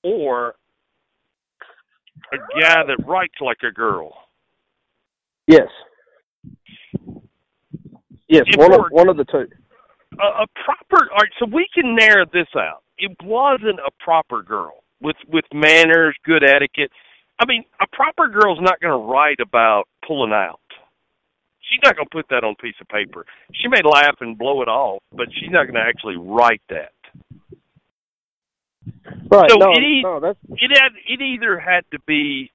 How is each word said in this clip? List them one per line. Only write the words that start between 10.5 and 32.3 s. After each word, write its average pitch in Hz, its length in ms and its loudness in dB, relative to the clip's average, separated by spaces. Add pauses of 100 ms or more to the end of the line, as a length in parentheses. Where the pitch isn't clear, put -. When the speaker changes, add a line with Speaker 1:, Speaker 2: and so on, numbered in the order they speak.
Speaker 1:
proper, - 480 -4
all 196 60 -4
right, 208 120 0 (100)
so 240 120 -2
we 339 220 -2
can 254 200 -2
narrow 214 380 4
this 175 240 -4
out. 80 280 -6 (140)
It 190 140 -10 (100)
wasn't 220 640 -2
a 139 60 -6 (100)
proper 156 420 -2
girl 87 400 -10 (180)
with, 151 160 -8 (100)
with 160 160 -2 (100)
manners, 160 720 4
good 160 180 0
etiquette. 139 500 2 (460)
I 233 80 0
mean, 240 200 -6 (160)
a 240 100 -2
proper 302 380 -2
girl's 202 320 0
not 185 180 0
gonna 160 180 -4
write 131 440 -2
about 110 480 0 (180)
pulling 131 240 -4
out. 95 300 -4 (1000)
She's 247 240 -6
not 220 140 2
gonna 143 120 -8
put 160 200 -12
that 123 160 -2
on 107 120 -6
a - 40 -20
piece 113 180 -14
of - 80 -20
paper. 95 380 -10 (280)
She - 140 -8
may 247 160 2
laugh 147 380 4
and 113 160 -12
blow 131 240 -4
it 117 80 -4
off, 113 320 -6 (100)
but 117 220 -10
she's 160 180 -12
not 165 160 0
gonna 117 180 -4
actually 110 300 -8
write 107 540 0
that. 80 240 -12 (2500)
Speaker 2:
Right, 196 180 8
Speaker 1:
So 220 80 8
Speaker 2:
no, 190 140 4
Speaker 1:
it 247 120 2
e-, 285 200 -2
Speaker 2:
no, 175 160 -6
that's 185 200 -6 (100)
Speaker 1:
it 262 240 -4
had, 269 180 4 (160)
it 254 140 -10
either 226 380 -6
had 175 320 -4
to 151 160 -14
be 147 480 -6